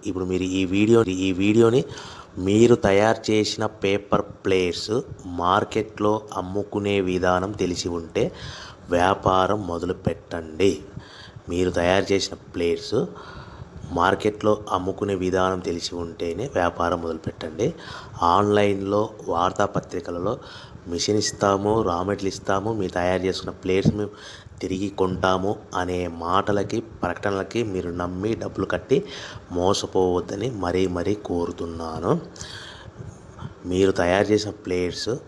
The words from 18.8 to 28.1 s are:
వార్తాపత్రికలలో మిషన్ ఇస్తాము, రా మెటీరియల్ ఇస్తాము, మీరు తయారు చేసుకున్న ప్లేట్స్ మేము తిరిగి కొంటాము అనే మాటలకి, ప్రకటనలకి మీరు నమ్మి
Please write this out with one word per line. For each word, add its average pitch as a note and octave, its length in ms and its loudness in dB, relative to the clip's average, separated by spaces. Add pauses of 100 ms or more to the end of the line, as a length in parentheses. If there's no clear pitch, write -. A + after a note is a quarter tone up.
వార్తాపత్రికలలో F#2 1040 -2 (580)
మిషన్ G#2 300 0
ఇస్తాము, G2+ 500 2 (160)
రా F2 80 0 (120)
మెటీరియల్ G2 260 -2
ఇస్తాము, G2 360 -2 (100)
మీరు F2+ 180 -2
తయారు F2+ 280 2
చేసుకున్న F2+ 360 -4
ప్లేట్స్ F#2+ 360 4
మేము G#2 140 -4 (500)
తిరిగి F#2+ 280 -4 (100)
కొంటాము F#2 540 2 (260)
అనే F2+ 200 -2 (260)
మాటలకి, G2 540 0 (220)
ప్రకటనలకి G2 600 -2 (120)
మీరు F2 180 -4 (120)
నమ్మి F#2 280 -2 (120)